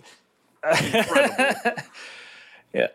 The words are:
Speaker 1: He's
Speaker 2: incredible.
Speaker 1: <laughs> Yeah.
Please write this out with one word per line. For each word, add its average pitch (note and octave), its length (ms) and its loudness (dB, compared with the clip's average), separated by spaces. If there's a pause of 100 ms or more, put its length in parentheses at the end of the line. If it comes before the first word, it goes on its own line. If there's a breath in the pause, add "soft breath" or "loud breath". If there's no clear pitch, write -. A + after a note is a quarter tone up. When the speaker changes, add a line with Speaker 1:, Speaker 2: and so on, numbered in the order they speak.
(760 loud breath)
Speaker 1:
He's - 200 -2
Speaker 2:
incredible. A#3+ 920 0
Speaker 1:
<laughs> - 840 -20
Yeah. - 220 2